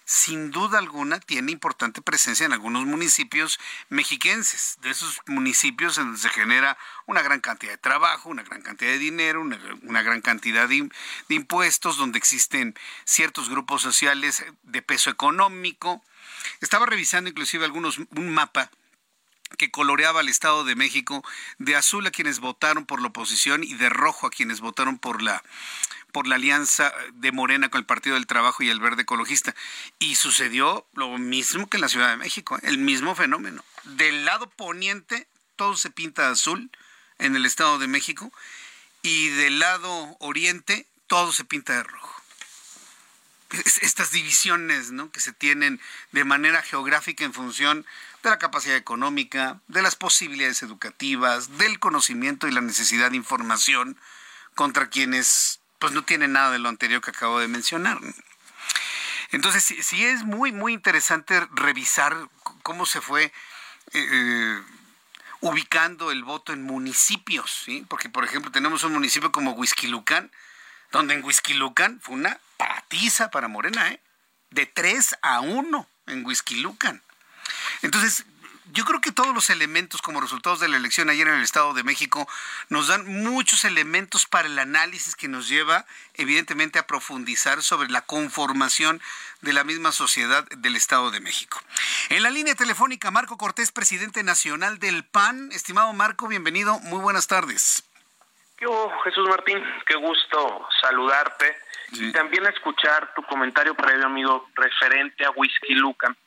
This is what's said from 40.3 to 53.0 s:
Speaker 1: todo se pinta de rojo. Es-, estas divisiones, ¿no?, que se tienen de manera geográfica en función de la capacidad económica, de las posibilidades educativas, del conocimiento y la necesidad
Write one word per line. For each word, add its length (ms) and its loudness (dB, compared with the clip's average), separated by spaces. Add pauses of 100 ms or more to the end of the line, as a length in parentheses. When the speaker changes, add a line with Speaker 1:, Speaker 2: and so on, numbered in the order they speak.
Speaker 1:
todo 240 2
se 120 -2
pinta 280 -6
de 100 0
rojo. 320 -14 (1400)
Es-, 320 2
estas 280 0
divisiones, 800 2
¿no?, 200 -10
que 100 -12
se 120 -2
tienen 480 2 (320)
de 120 2
manera 360 4
geográfica 640 -2
en 80 -6
función 540 -2 (360)
de 80 2
la 80 4
capacidad 380 0
económica, 920 -4
de 120 -2
las 160 2
posibilidades 640 0
educativas, 960 -2
del 220 2
conocimiento 680 0
y 60 0
la 80 2
necesidad 500 2